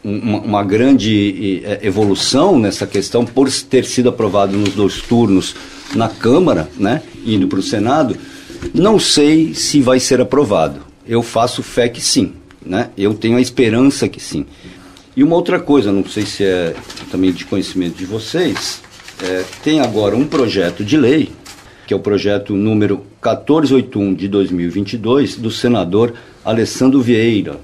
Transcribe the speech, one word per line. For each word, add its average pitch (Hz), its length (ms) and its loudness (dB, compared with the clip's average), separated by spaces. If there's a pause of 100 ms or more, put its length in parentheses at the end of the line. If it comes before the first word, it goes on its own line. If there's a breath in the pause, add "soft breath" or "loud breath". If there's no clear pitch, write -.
um, 104 140 -6
uma, 104 200 -2
uma 104 240 -2
grande, 104 1000 2
é, 101 160 -4
evolução 110 760 2
nessa 101 260 -2
questão 104 400 -2
por 131 260 0
ter - 340 0
sido 120 220 0
aprovado 101 480 0
nos 101 200 0
dois 101 260 0
turnos 101 540 2 (400 loud breath)
na 113 120 0
Câmara, 117 720 0
né, 117 240 0 (240)
indo 101 220 0
pro 95 160 -2
Senado. 117 520 0 (560 loud breath)
Não 196 280 4
sei 156 560 2
se - 260 2
vai 127 180 4
ser 123 220 2
aprovado. 98 600 0 (260)
Eu 117 160 0
faço 113 400 -2
fé 120 260 0
que 117 120 -10
sim, - 320 0 (300)
né? 92 320 -4
Eu 101 200 0
tenho 113 200 0
a 127 60 4
esperança 123 640 2
que - 120 -8
sim. - 260 -8 (720 loud breath)
E 131 60 4
uma 165 120 4
outra 175 240 0
coisa, 127 320 2
não 98 140 0
sei 107 180 -6
se - 200 -4
é 90 320 0 (340)
também 92 220 0
de 87 140 -8
conhecimento 92 520 -4
de 92 80 -10
vocês, 110 840 -6 (340)
é, 92 220 -4 (180)
tem 151 200 2
agora 107 340 0
um 135 100 2
projeto 101 560 -2
de 104 140 0
lei, 147 340 4 (560 loud breath)
que - 80 -4
é 98 40 0
o - 20 -2
projeto 101 560 -2
número 104 500 0 (160)
quatorze 135 520 2
oito 117 260 0
um 98 140 0
de 90 160 -4
dois 98 200 0
mil 87 180 -2
e - 20 -2
vinte 101 240 -4
e 120 40 -6
dois, 120 380 0
do 113 160 -4
senador 113 640 2 (320 loud breath)
Alessandro 127 560 2
Vieira 110 640 0